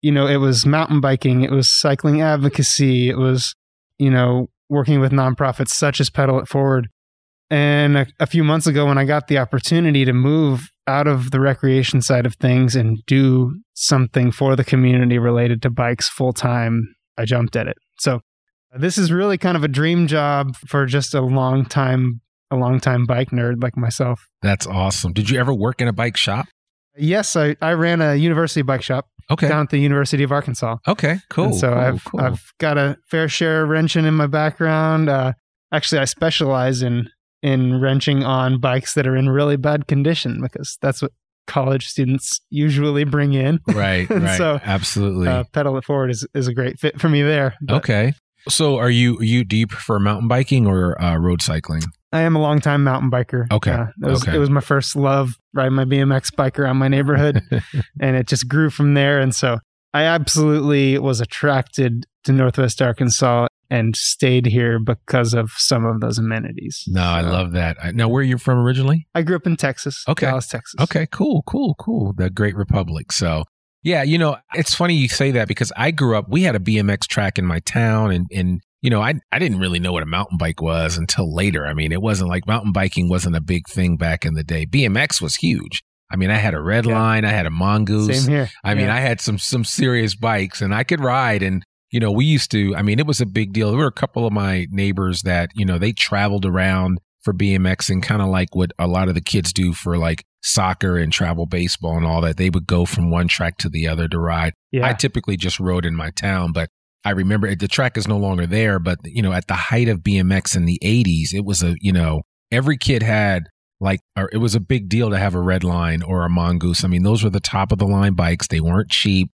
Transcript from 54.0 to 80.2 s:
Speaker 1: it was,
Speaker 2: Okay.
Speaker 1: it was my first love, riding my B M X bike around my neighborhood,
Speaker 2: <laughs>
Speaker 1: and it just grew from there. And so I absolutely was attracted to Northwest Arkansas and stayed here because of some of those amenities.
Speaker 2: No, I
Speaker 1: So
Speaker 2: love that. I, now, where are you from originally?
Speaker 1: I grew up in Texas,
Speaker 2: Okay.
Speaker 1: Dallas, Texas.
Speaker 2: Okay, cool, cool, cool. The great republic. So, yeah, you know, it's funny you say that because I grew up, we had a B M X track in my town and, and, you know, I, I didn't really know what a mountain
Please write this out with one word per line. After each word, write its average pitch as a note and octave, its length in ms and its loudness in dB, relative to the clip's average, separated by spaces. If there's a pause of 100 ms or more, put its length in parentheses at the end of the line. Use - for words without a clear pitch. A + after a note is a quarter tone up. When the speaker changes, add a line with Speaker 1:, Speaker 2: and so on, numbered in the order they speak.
Speaker 1:
it C#3 60 -2
was, C3 160 2
Speaker 2:
Okay. D#3+ 120 -2
Speaker 1:
it D#3 40 2
was C#3+ 100 2
my C#3+ 120 4
first C#3 340 -2
love, C3+ 400 0 (180)
riding C3+ 200 0
my C3+ 120 2
B C3+ 140 0
M C#3 120 2
X C3+ 200 0
bike C3+ 280 -2
around C3 180 0
my C3+ 120 2
neighborhood, C#3 520 2 (300)
Speaker 2:
<laughs> C#3+ 300 -6
Speaker 1:
and C3+ 160 0
it B2 100 -2
just B2 220 -2
grew D3+ 200 2
from C#3+ 260 2
there. C#3 240 2
And C3 140 0
so A#2+ 260 -2 (340)
I D3 100 2
absolutely D3 920 2
was C3+ 240 0
attracted C3 840 -2 (200)
to C3+ 80 2
Northwest C3 480 2
Arkansas A#2+ 640 2 (220)
and A2+ 260 0
stayed B2+ 520 2
here A#2 320 2
because A#2 540 0
of A2+ 220 -2
some A#2 300 0
of A2 160 -2
those A#2 160 -2
amenities. A2+ 720 -6
Speaker 2:
No, F#2 160 0
I E2+ 180 0
Speaker 1:
So E2+ 80 0
Speaker 2:
love F2+ 240 0
that. E2+ 280 -2
I, E2+ 100 -6
now, A2+ 180 0
where C3 120 0
are C3+ 40 0
you B2 120 0
from B2 220 0
originally? C3 560 0
Speaker 1:
I E3+ 60 0
grew E3+ 160 0
up D#3 100 -4
in E3 80 2
Texas, - 540 -6
Speaker 2:
Okay. D3+ 160 0
Speaker 1:
Dallas, C3 220 -2
Texas. - 340 -8
Speaker 2:
Okay, D#3 300 0
cool, G3 360 0
cool, B3+ 320 -2
cool. C3 340 -2
The F#2 160 -2
great G2 280 -2
republic. F2 560 -4
So, D#2+ 300 -2 (400)
yeah, D#3 200 0
you D3+ 140 0
know, D#3 180 0 (180)
it's - 220 -2
funny F3 200 0
you C3+ 120 2
say C3+ 240 0
that A2+ 160 0
because G#2+ 300 -4
I C#3 140 0
grew C3+ 260 0
up, G#2 100 -4
we C#3 160 0
had D3+ 120 0
a G#2 40 0
B G#2+ 180 0
M G2+ 120 2
X G2+ 180 -2
track G2 320 -2
in F#2 60 -2
my E2+ 140 0
town A2 520 0
and, F2 220 -2
and, F2+ 280 -2 (220)
you C3 60 0
know, G#2+ 120 2
I, B2 120 -2 (180)
I - 60 -2
didn't B2 220 0
really F2+ 200 -2
know F2+ 140 -2
what E2 80 -2
a D#2 60 -8
mountain F2 320 -4